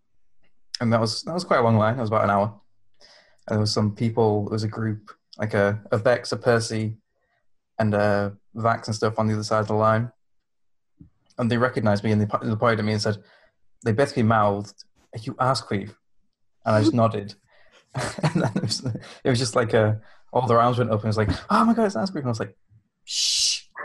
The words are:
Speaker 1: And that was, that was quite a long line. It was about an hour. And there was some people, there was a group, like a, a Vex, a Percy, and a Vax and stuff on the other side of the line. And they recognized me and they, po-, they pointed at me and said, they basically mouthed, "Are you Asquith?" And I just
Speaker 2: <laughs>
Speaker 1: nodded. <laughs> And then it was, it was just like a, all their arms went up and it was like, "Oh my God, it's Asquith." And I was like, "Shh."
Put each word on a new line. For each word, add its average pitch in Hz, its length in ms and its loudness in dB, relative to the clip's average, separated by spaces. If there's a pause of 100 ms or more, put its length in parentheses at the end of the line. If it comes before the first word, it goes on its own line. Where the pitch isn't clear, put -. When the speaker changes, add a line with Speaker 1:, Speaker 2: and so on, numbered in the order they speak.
(800)
Speaker 1:
And 117 140 0
that 113 80 2
was, 113 220 -4
that 156 100 -10
was 180 100 -4
quite 156 160 0
a 120 40 4
long 113 140 4
line. 110 200 2
It 127 40 -4
was 107 80 -4
about 107 160 2
an 101 40 0
hour. 101 240 0 (960)
And 113 80 -2
there 107 40 2
was 107 140 0
some 107 220 0
people, 113 500 0
there 101 80 -8
was 107 100 -2
a 110 60 -2
group, 110 420 -8 (260)
like 110 160 -4
a, 101 280 0 (100)
a 117 60 2
Vex, 120 340 0
a 120 60 -2
Percy, 113 580 0 (840)
and 107 140 2
a 101 440 0 (180)
Vax 113 300 -2
and 110 100 -4
stuff 110 240 -2
on 110 80 0
the 110 60 0
other 107 100 -4
side 110 180 0
of 104 60 -4
the 110 60 -2
line. 110 380 2 (1300)
And 120 120 0
they 117 60 2
recognized 110 460 2
me 110 80 0
and 107 100 4
they, 104 60 2
po-, - 140 -4
they 117 140 -2
pointed 113 240 2
at 107 60 -2
me 107 80 0
and 104 80 -2
said, 107 160 -2 (680)
they 117 100 4
basically 139 300 2
mouthed, 104 600 2 (320)
"Are 110 80 -12
you 135 160 -10
Asquith?" 113 560 -2 (680)
And 110 100 2
I 107 60 4
just - 120 4
Speaker 2:
<laughs> - 0 -
Speaker 1:
nodded. 107 400 0 (600)
<laughs> - 300 -6
And 156 200 0
then 117 120 -2
it - 60 -4
was, - 240 -4 (380)
it 135 60 0
was 120 100 2
just 127 160 -4
like 117 180 2
a, 110 260 4 (320)
all 123 160 0
their 117 140 6
arms 120 160 2
went 113 140 0
up 104 80 0
and 107 60 -6
it - 20 -4
was 107 100 0
like, 107 120 2 (200)
"Oh 220 160 4
my 226 80 4
God, 226 140 0
it's 196 100 -6
Asquith." 190 240 -4
And 131 60 -6
I - 20 0
was 113 100 -4
like, - 160 -8 (480)
"Shh." - 600 -2 (220)